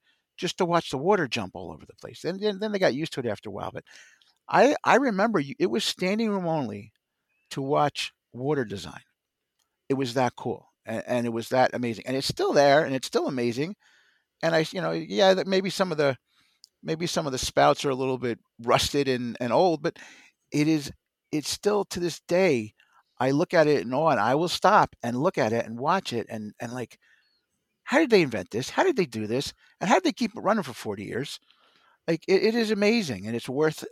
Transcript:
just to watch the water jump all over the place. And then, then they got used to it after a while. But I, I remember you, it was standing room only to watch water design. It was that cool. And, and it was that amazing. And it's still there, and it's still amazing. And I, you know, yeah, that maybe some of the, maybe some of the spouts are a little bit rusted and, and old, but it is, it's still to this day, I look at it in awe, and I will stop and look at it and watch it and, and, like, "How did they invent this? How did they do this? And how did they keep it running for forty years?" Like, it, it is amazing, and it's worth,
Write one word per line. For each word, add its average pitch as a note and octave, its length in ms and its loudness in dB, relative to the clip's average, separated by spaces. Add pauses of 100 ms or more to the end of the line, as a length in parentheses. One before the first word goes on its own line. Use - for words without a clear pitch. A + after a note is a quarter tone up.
(380)
just - 220 -6
to F#3 60 4
watch E3+ 260 0
the C#3 80 -4
water F3+ 280 2
jump G2+ 280 -6
all F2 180 -10
over C#2+ 120 -18
the - 100 -20
place. - 300 -18
And F#3 160 -6
then, G#3 180 -2
then G#3+ 140 -4
they G3 60 -4
got D3 160 2
used D#3 180 -6
to C#3+ 80 -6
it A#2+ 60 -4
after G#2 220 -4
a F#2+ 40 -12
while. F#2+ 200 -8
But - 120 -14 (640)
I, A3+ 340 6
I D#3 140 4
remember A3 420 0
you, C#3 200 -6
it - 120 2
was A3+ 140 -2
standing G#3+ 460 -2
room F#3 160 -4
only A#2+ 460 -4 (580)
to C#3+ 100 -6
watch D3 520 0 (200)
water C3 320 -2
design. E2 380 -12 (840)
It C3+ 60 2
was B2+ 200 -4
that B2+ 200 0
cool. - 380 -10 (120)
And, A2 220 -6
and A#2+ 200 -2
it A#2 60 -4
was A2+ 160 -6
that B2+ 240 2
amazing. A#2 340 -6
And C3 100 -4
it's - 100 -4
still F#4 260 -2
there, C#3+ 320 6
and C3+ 100 -4
it's - 120 -6
still E4+ 200 -2
amazing. B2+ 480 -2 (680)
And E3 120 0
I, D#3+ 160 4
you F3+ 100 -6
know, E3 100 -2
yeah, F#3+ 440 4
that F#3 120 -2
maybe F#3+ 220 0
some F3+ 220 -2
of D3+ 60 -2
the, C#3 200 2 (680)
maybe D#3+ 240 -6
some E3 200 -2
of C3+ 60 -4
the B2+ 60 -4
spouts C#3+ 460 2
are C#3+ 60 2
a B2+ 40 0
little C3 240 -2
bit A#2+ 200 -4 (220)
rusted C3 480 2
and, A#2+ 300 -2
and A#2+ 140 0
old, D#3+ 300 2
but E3 160 -4 (520)
it D3 160 2
is, D3+ 240 0 (400)
it's D3+ 180 -4
still G3+ 360 0
to - 140 -8
this F3 280 -4
day, D#3+ 460 2 (460)
I C3 120 2
look D#3 220 0
at D#3 140 6
it C#3+ 160 4
in B2 100 -6
awe, D#3 180 2
and A#2 100 2
I B2 140 4
will E3 140 0
stop F#3 540 4
and A#2+ 140 -4
look E3+ 200 0
at A2+ 160 2
it A#2 120 -2
and A#2 140 -12
watch E3 340 -2
it A2 160 -4
and, G#2+ 320 -10
and, A#2+ 120 -8
like, B2 260 -10 (840)
"How C4+ 140 2
did D4+ 120 2
they G3 120 8
invent G#2 280 -4
this? A#2+ 200 -4
How D4+ 120 2
did E4+ 140 2
they F#3 80 2
do A2 220 -6
this? A#2+ 260 -2 (280)
And F#3 80 -2
how C#4 80 6
did F#4+ 80 0
they C4+ 80 2
keep A3+ 220 -4
it G#3 60 -10
running G3+ 220 0
for C3 100 -10
forty G#2 320 -8
years?" A#2 340 -8 (680)
Like, E3 200 -2
it, F#3+ 160 4
it A3 120 2
is A3 160 0
amazing, G3 560 0
and A#2 80 -4
it's A#2 140 -6
worth, D3+ 420 0